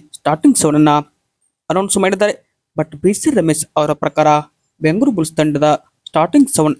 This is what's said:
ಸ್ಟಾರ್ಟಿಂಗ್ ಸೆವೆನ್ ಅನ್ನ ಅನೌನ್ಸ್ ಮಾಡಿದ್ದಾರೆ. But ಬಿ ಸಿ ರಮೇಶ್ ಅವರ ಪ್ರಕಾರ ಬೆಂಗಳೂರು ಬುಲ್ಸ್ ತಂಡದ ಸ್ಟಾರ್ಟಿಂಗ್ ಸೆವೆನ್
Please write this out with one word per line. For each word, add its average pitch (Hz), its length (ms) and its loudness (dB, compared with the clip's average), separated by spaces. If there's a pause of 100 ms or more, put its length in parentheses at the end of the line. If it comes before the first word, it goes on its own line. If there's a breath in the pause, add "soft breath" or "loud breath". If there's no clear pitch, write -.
(120)
ಸ್ಟಾರ್ಟಿಂಗ್ 160 440 0
ಸೆವೆನ್ 151 220 0
ಅನ್ನ 151 140 4 (800)
ಅನೌನ್ಸ್ 190 280 -2
ಮಾಡಿದ್ದಾರೆ. 196 360 0 (420)
But 156 200 -6
ಬಿ 180 180 0
ಸಿ - 160 -2
ರಮೇಶ್ 165 320 0 (140)
ಅವರ 151 160 0
ಪ್ರಕಾರ 151 360 0 (520)
ಬೆಂಗಳೂರು 208 360 0
ಬುಲ್ಸ್ 160 200 -4
ತಂಡದ 151 340 0 (360)
ಸ್ಟಾರ್ಟಿಂಗ್ 175 440 2
ಸೆವೆನ್ 151 300 0